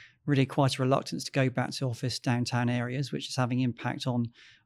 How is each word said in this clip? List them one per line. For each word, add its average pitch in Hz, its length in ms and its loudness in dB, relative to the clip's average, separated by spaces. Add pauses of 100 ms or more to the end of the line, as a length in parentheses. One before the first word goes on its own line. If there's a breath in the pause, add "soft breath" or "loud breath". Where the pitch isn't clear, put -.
(280 loud breath)
really 139 180 6
quite 135 320 2
a 131 60 0
reluctance - 400 0
to - 80 -8
go 131 180 2
back 123 220 -2
to - 160 -4
office 120 320 -4
downtown 120 500 0
areas, 123 420 -2
which - 160 -6
is - 80 -8
having 127 260 0
impact 123 440 -2
on 120 240 0 (360 soft breath)